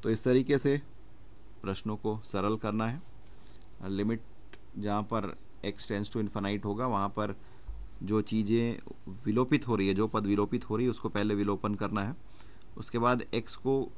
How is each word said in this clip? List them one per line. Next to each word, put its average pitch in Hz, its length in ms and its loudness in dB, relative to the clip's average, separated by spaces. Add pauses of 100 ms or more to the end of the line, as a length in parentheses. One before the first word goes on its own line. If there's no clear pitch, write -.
तो 110 80 2
इस 110 140 2
तरीके 131 340 8
से 143 240 4 (800)
प्रश्नों 107 340 -2
को 107 280 -2
सरल 104 320 2
करना 110 300 0
है। 135 160 -4 (840)
लिमिट 104 380 0 (560)
जहाँ 104 240 0
पर 101 340 -2 (280)
x 104 100 -2
tends 104 420 -2
to 107 120 0
infinite 101 360 -2
होगा 104 220 -2
वहाँ 101 220 2
पर 104 320 -2 (640)
जो 107 180 4
चीज़ें 110 720 2 (320)
विलोपित 123 440 4
हो 113 80 4
रही 98 120 4
है, 95 60 4
जो 107 140 4
पद 107 180 0
विलोपित 104 440 2
हो 107 60 2
रही 123 100 4
है 123 40 4
उसको 113 180 -2
पहले 104 260 2
विलोपन 101 400 2
करना 101 280 0
है, 123 140 -2 (600)
उसके - 220 -4
बाद 120 240 4 (120)
x - 200 -2
को 135 440 0